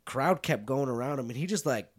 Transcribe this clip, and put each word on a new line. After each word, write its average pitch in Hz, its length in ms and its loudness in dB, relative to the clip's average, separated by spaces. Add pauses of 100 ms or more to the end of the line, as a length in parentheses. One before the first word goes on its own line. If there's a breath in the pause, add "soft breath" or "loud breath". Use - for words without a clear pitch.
crowd 156 380 2
kept 107 240 0
going 135 240 2
around 127 280 -2
him, 120 120 -4
and 117 80 -6
he 165 80 -2
just, 185 200 -2
like, 117 220 0 (100)